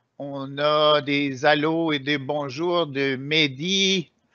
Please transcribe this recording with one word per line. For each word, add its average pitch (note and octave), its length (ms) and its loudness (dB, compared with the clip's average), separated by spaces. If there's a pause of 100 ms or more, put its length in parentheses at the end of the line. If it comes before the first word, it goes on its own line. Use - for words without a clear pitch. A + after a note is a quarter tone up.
(180)
on C#3 400 -10
a D3+ 420 4
des C#3+ 460 -2
allos D#3+ 460 2
et C#3+ 80 -2
des C#3+ 180 -2
bonjours D3 680 -2
de C#3 280 -2
Mehdi. D#3 920 0 (240)